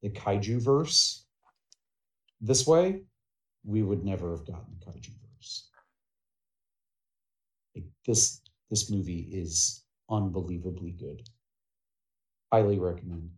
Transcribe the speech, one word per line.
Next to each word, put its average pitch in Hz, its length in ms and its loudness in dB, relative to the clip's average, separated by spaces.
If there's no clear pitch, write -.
the 101 80 -4
kaiju 104 500 0
verse - 680 2
this 127 240 2
way, 180 380 6
we 107 200 0
would 95 200 0
never 90 280 -2
have 82 140 -8
gotten - 340 -12
the - 60 -20
kaiju - 260 -16
verse. - 320 -16
Like, - 100 -12
this, - 340 2
this 107 180 -2
movie 92 420 -4
is 85 520 -2
unbelievably 87 840 -2
good. 87 380 -12
Highly 101 280 6
recommend. 87 580 -4